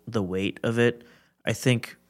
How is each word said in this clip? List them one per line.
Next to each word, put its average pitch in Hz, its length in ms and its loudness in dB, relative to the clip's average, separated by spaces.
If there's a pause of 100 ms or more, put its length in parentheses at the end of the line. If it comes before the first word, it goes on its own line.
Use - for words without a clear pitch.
the 110 160 -2
weight 95 400 -4
of 117 160 0
it. 120 240 2 (420)
I 113 80 0
think - 440 0 (120)